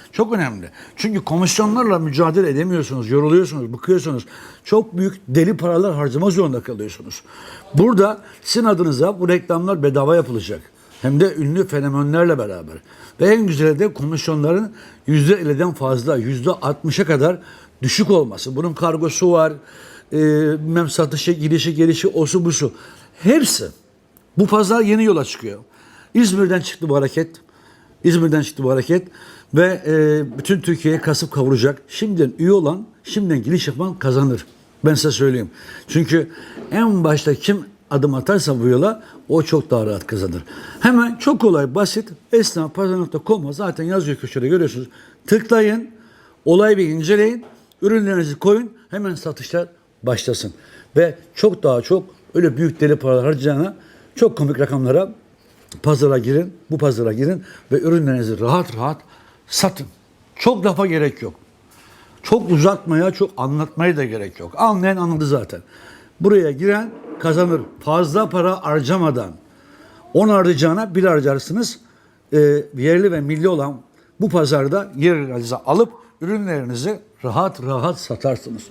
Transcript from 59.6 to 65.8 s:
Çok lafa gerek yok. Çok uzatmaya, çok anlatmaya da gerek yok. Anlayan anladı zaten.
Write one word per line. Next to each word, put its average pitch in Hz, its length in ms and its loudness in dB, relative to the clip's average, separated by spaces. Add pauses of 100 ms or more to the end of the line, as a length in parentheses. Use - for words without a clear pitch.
Çok 214 300 0
lafa 190 200 0
gerek 151 360 -2
yok. 104 120 -10 (880)
Çok 196 280 0
uzatmaya, 170 600 2
çok 196 260 -2
anlatmaya 151 600 -2
da 135 80 -2
gerek 104 340 -10
yok. 85 180 -16
Anlayan 190 400 2
anladı 165 300 -2
zaten. 110 340 -2 (580)